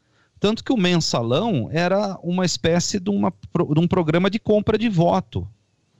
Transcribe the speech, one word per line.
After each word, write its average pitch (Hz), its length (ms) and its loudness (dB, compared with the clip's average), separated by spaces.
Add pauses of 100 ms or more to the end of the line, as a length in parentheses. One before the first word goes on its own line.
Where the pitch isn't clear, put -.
(380)
Tanto 214 240 0
que - 100 -2
o 269 40 2
mensalão 165 960 0
era 185 500 0
uma 180 220 -2
espécie 170 560 -2
de 185 100 -6
uma 202 200 0
pro-, 165 440 -4
de 156 60 4
um 175 80 2
programa 175 420 2
de 214 80 -4
compra 208 400 0
de 226 100 0
voto, 175 580 0 (540)